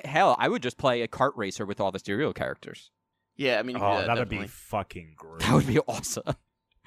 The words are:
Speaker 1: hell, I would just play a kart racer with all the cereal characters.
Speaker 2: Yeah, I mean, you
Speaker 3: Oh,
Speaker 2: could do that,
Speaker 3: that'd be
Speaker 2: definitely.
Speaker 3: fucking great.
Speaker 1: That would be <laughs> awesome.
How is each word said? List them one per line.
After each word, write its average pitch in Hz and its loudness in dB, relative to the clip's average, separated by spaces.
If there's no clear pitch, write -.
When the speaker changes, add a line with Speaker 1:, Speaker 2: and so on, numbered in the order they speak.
Speaker 1:
hell, 165 4
I 123 4
would 226 -2
just 123 -4
play 120 2
a 113 -2
kart 131 0
racer 101 -6
with 101 -6
all 98 0
the 95 -8
cereal 104 -2
characters. - -8
Speaker 2:
Yeah, 127 0
I 110 -2
mean, 123 -6
you 98 -2
Speaker 3:
Oh, 101 4
Speaker 2:
could 98 4
do 90 0
that, - -
Speaker 3:
that'd 117 0
be 107 -4
Speaker 2:
definitely. 101 -8
Speaker 3:
fucking 90 -8
great. 80 -16
Speaker 1:
That 113 4
would 143 6
be 131 2
<laughs> - 0
awesome. - -6